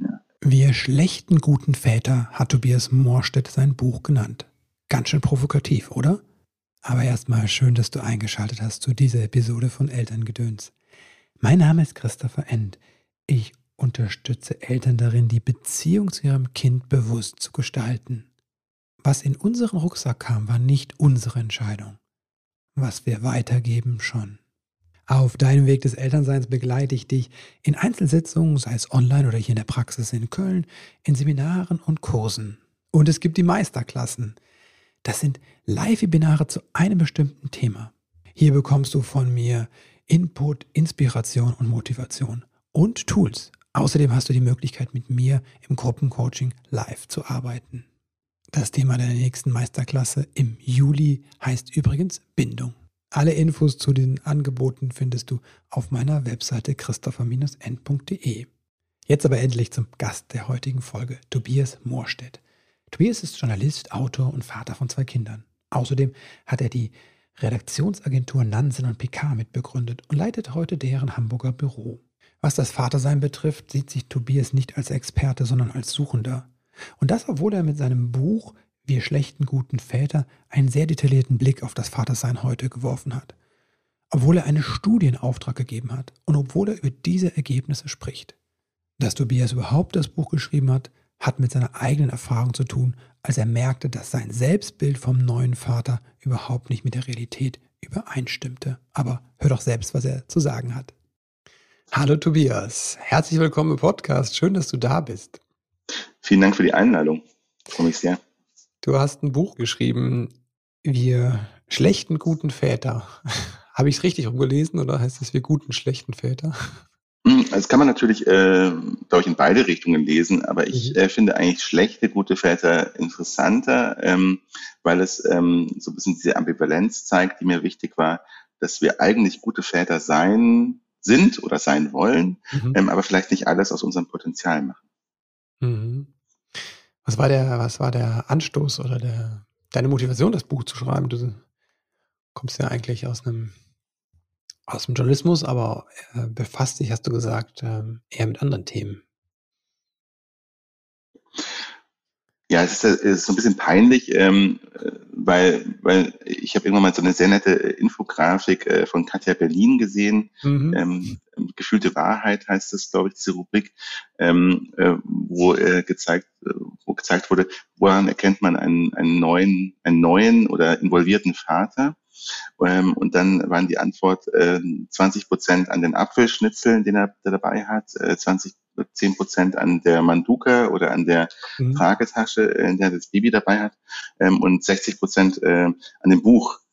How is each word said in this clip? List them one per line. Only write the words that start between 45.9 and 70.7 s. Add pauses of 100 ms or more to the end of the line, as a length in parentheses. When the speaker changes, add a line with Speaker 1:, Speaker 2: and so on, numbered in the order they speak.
Speaker 2:
live
zu
arbeiten. (640)
Das
Thema
der
nächsten
Meisterklasse
im
Juli (220)
heißt
übrigens (160)
Bindung. (360)
Alle
Infos
zu
den
Angeboten
findest
du (300)
auf
meiner
Webseite
christopher (340)
end
punkt
de. (580)
Jetzt
aber
endlich
zum (100)
Gast
der
heutigen
Folge, (120)
Tobias
Morstedt. (500)
Tobias
ist
Journalist,
Autor
und
Vater
von
zwei
Kindern. (240)
Außerdem (340)
hat
er
die (480)
Redaktionsagentur
Nansen
und
Picard
mitbegründet
und
leitet
heute